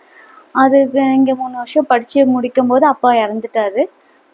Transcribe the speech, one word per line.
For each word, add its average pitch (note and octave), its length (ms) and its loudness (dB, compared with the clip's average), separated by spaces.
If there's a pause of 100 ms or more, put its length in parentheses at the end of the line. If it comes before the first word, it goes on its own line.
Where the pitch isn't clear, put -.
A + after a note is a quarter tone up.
(560)
அது C4+ 220 4 (340)
இங்க C4+ 240 2
மூணு B3+ 220 -10
வருஷம் C#4+ 320 -4
படிச்சு B3+ 360 0
முடிக்கும் B3+ 420 0
போது C4 180 2
அப்பா B3+ 280 0
இறந்துட்டாரு. A3 720 -4 (500)